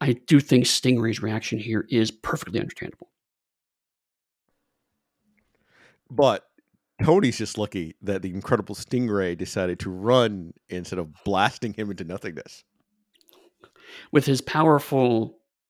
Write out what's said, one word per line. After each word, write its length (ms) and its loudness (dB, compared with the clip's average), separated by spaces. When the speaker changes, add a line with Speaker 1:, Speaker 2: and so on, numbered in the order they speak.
Speaker 1:
I 120 2
do 260 4
think 260 4
Stingray's 560 0
reaction 380 -4
here 300 -2
is 200 2
perfectly 500 -6
understandable. 500 -10
Speaker 2:
But 360 2
Tony's 340 4
just 200 -6
lucky 440 -6
that 200 -4
the 80 -6
Incredible 460 -4
Stingray 640 -2
decided 420 -4
to 100 -6
run 640 0
instead 300 -8
of 120 -8
blasting 500 0
him 160 -8
into 140 -10
nothingness. 600 -12
Speaker 1:
With 140 4
his 160 2
powerful, 960 2